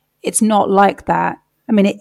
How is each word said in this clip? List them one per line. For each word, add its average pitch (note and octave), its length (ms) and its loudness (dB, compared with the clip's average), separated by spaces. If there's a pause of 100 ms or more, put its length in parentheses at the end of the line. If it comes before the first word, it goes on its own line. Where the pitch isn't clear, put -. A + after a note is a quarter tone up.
(220)
it's - 200 -6
not G#3+ 280 0
like G3 360 0
that. E3+ 320 -4 (300)
I A#3+ 40 -2
mean, G3 140 2
it G3+ 140 -4